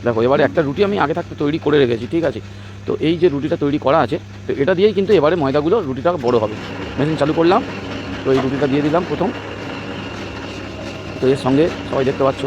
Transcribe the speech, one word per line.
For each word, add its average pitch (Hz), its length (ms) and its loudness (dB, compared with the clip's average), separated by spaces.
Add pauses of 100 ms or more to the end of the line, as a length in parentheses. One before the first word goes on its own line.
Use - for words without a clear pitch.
দেখো, 117 180 2
এবারে 139 220 4
একটা 165 180 2
রুটি 143 220 0
আমি 202 160 0
আগে 156 140 2
থাকতে 170 220 -6
তৈরি 151 220 -2
করে 147 220 4
রেখেছি, 120 320 2
ঠিক 165 120 0
আছে? 131 160 -2 (460)
তো - 140 -2
এই 165 180 0
যে 170 120 4
রুটিটা 147 260 -2
তৈরি 147 220 0
করা 143 220 2
আছে, 139 200 0 (280)
তো 131 100 -2
এটা 143 160 2
দিয়েই 196 200 4
কিন্তু 196 200 2
এবারে 160 220 6
ময়দাগুলো, 151 460 2
রুটিটা 131 300 -2
বড় 123 260 2
হবে। 107 160 0 (460)
মেশিন 156 160 2
চালু 147 180 2
করলাম, 170 280 4 (640)
তো 135 60 2
এই 131 120 4
রুটিটা 135 240 0
দিয়ে 143 140 2
দিলাম 156 260 2
প্রথম। 160 220 -2 (1900)
তো 131 60 2
এর 139 100 4
সঙ্গে 139 320 4 (220)
সবাই 135 140 0
দেখতে - 180 0
পাচ্ছ 135 240 0